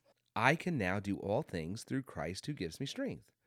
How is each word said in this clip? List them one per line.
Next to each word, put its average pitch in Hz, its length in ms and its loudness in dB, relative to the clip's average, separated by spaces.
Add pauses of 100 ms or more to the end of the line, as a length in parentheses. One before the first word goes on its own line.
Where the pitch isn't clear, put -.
(360)
I 123 200 6
can 170 220 0
now 98 220 2
do 98 180 0
all 104 240 2
things 87 420 -4
through 131 200 -2
Christ 82 420 -6
who 151 80 -4
gives 87 260 -4
me 139 60 -4
strength. 247 460 -6 (160)